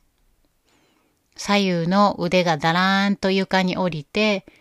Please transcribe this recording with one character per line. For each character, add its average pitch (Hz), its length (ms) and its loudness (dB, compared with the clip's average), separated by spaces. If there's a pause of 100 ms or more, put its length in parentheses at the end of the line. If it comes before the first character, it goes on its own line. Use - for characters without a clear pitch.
(1400)
左 - 200 -2
右 180 340 0
の 196 300 2
腕 175 260 0
が 170 100 2
だ 165 160 0
ら 190 340 0
ー 202 40 0
ん 196 80 0
と 190 140 -2
床 190 320 0
に 180 120 -2
降 185 140 -2
り 156 160 -8
て、 208 400 -2 (160)